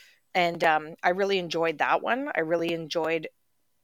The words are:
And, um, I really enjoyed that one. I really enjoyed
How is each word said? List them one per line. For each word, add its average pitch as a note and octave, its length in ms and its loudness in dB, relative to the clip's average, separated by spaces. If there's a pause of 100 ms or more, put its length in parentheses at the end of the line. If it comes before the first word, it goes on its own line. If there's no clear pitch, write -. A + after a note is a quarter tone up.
(340)
And, F3 300 0
um, D#3 380 2
I F3+ 80 4
really G3 280 2
enjoyed E3 400 -2
that C#3+ 240 2
one. C4 320 -2
I - 60 -2
really E3 320 0
enjoyed D#3+ 560 -4 (560)